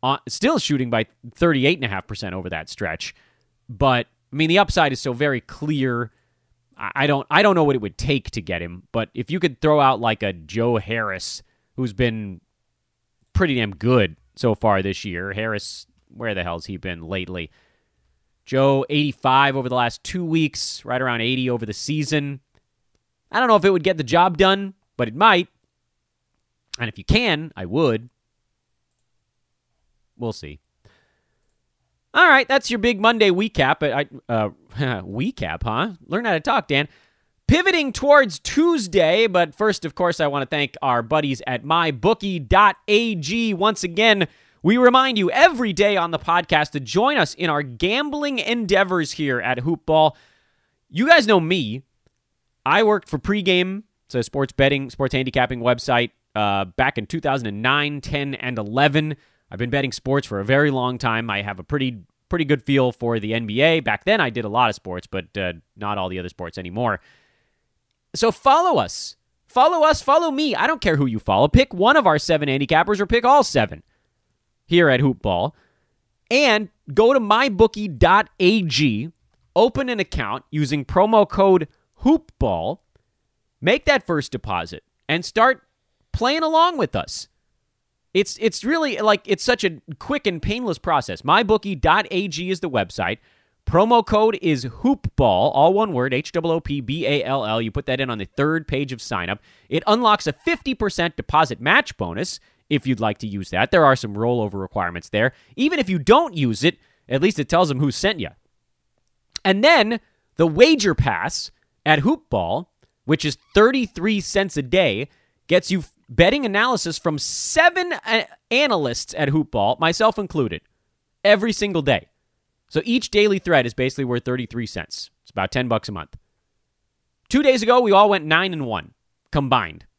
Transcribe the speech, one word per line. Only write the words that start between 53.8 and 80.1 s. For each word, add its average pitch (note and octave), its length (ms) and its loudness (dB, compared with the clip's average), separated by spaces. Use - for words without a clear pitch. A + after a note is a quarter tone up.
It's - 100 -12
a A#2+ 80 0
sports C3+ 280 -4
betting, C#3 380 0
sports C3+ 240 -4
handicapping B2+ 480 -2
website, A#2+ 500 0
uh, G2+ 300 0
back B2+ 320 -2
in G#2+ 100 -6
two - 140 -6
thousand C3+ 260 -4
and G#2 140 -8
nine, C#3+ 400 -2
ten, C#3+ 340 -6
and B2+ 220 -8
eleven. C#3 580 0
I've A#2 80 -16
been A#2+ 140 -4
betting C3+ 200 -2
sports C3+ 360 -4
for G2+ 120 -6
a G2 60 -6
very C#3+ 240 4
long B2+ 300 -2
time. A2+ 320 -2
I G2+ 100 -2
have G2+ 160 -8
a F#2 60 -16
pretty, B2+ 400 -6
pretty E3+ 180 -2
good C3+ 160 0
feel C3+ 300 0
for A#2 280 -4
the G#2+ 140 -6
N A#2 140 -4
B A2 140 -2
A. D#3+ 180 4
Back A2 240 -4
then, G#3 180 2
I C3 80 -2
did A2+ 160 -8
a G#2 40 -6
lot A#2 200 2
of G2+ 60 -4
sports, F2+ 320 -12
but, F#2 280 -10
uh, F2+ 180 -4
not G#2 220 -6
all F#2 120 -4
the F#2 100 -8
other F2+ 100 -10
sports F2 300 -14
anymore. G2 400 -4
So A3+ 180 0
follow D4+ 480 2
us. - 360 -8
Follow D4+ 380 2
us. G#3 160 2
Follow D#4+ 300 2
me. C#4 220 -2
I A3 140 -2
don't D#4+ 140 -2
care E3 160 0
who C#3 80 2
you A2 140 -4
follow. G#2 280 2
Pick B3+ 260 4
one G#3 220 4
of C4+ 100 4
our D3+ 140 4
seven D3 300 0
handicappers D#3+ 500 0
or G3 80 -2
pick A#3 160 0
all C4+ 200 6
seven. F#2+ 400 -2
Here E3+ 180 4
at B2+ 140 4
Hoop C3+ 200 0
Ball. G2 340 -2
And A#3 380 2
go A3 180 4
to C#4 80 4
my A3+ 300 2
bookie G#3 380 2
dot F3 420 2
A G3 220 4
G, C#3 500 -2
open B3+ 340 2
an A3+ 100 -4
account C3 520 -6